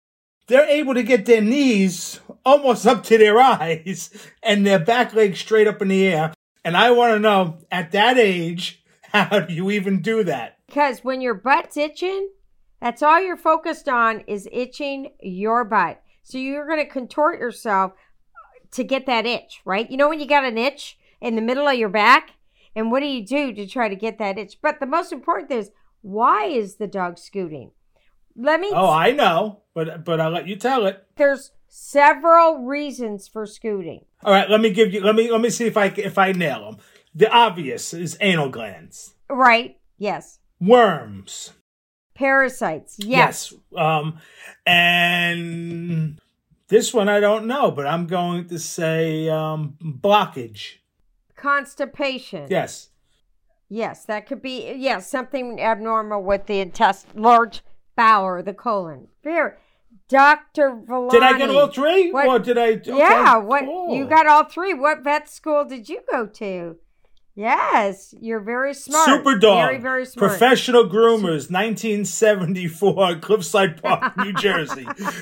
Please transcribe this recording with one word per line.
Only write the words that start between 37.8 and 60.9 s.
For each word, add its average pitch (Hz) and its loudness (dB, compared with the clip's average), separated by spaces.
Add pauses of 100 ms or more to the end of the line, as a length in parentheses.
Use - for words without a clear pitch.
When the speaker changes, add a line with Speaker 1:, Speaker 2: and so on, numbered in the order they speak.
Speaker 1:
is 165 -10
anal 170 0
glands. 101 -16 (160)
Speaker 2:
Right, 247 2 (200)
yes. 185 -10 (220)
Speaker 1:
Worms. 175 0 (600)
Speaker 2:
Parasites, 254 -2
yes. 226 0 (200)
Speaker 1:
Yes. 175 -6
Um, 156 -2 (840)
and 170 -4 (480)
this 226 2
one 202 2
I 208 2
don't 214 0
know, 247 0
but 139 -6
I'm 170 -4
going 175 -4
to 175 -10
say, 160 -4
um, 156 -6
blockage. 156 -4 (600)
Speaker 2:
Constipation. 269 -6
Speaker 1:
Yes. - -6 (800)
Speaker 2:
Yes, 202 -8
that 208 -8
could 226 -12
be, 254 -12
yes, 247 -4
something 247 -8
abnormal 214 -2
with 196 -2
the 202 -2
intest-, 196 0
large 226 4 (340)
bowel 220 4
or 180 -4
the - -8
colon. 170 -6 (160)
Here, 302 -2 (520)
Doctor 285 4 (160)
Villani. 247 -6